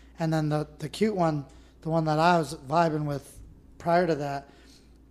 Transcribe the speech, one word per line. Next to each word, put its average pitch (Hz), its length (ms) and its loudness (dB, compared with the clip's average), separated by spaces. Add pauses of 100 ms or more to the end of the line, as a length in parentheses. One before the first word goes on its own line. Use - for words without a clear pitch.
(180)
And 165 140 -2
then 156 160 0
the, 151 180 -2 (140)
the 156 80 -8
cute 214 260 -2
one, 160 300 0 (380)
the 160 80 -6
one 160 160 2
that 151 120 2
I 175 200 6
was 156 180 -4 (120)
vibing 156 360 2
with 143 340 -8 (400)
prior 170 300 2
to 165 80 2
that, 139 320 -8 (640)